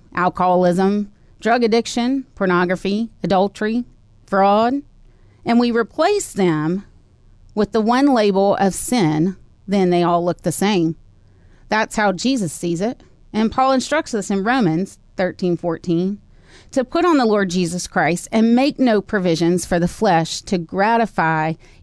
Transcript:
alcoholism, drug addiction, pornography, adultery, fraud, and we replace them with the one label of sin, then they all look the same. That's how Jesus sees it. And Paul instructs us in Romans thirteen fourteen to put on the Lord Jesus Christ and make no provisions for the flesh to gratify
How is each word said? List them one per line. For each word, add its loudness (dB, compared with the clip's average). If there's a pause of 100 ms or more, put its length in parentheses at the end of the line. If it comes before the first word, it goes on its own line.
(140)
alcoholism, 0 (300)
drug 0
addiction, 0 (120)
pornography, -2 (140)
adultery, -2 (400)
fraud, 2 (640)
and 2
we 2
replace -2
them 0 (680)
with -2
the 0
one 2
label 2
of 0
sin, 0 (280)
then 2
they 2
all 2
look -4
the -2
same. 0 (720)
That's -2
how 0
Jesus -2
sees -6
it. -6 (280)
And 0
Paul 2
instructs -2
us -4
in -2
Romans 0 (160)
thirteen -2
fourteen -4 (520)
to -2
put -2
on 4
the 2
Lord 0
Jesus -4
Christ -2
and 2
make 0
no 2
provisions 0
for 0
the 0
flesh 0
to -4
gratify -2 (300)